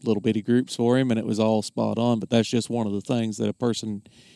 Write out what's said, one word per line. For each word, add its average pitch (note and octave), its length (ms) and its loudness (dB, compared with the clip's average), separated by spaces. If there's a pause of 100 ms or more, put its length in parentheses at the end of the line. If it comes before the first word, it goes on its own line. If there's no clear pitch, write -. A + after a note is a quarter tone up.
little G#2+ 180 0
bitty A2 200 0
groups A#2+ 360 0
for A#2+ 200 4
him, C3 140 2
and A2+ 80 0
it - 60 -4
was A2 160 0
all A2 200 2
spot G#2+ 360 -4
on. A#2 220 2
But - 100 -8
that's A#2 180 4
just A#2 220 -2
one A#2 180 -2
of G2+ 60 -2
the G2+ 80 -2
things A2+ 340 -2
that G#2+ 140 -2
a G#2 40 -2
person A2 480 -4 (340)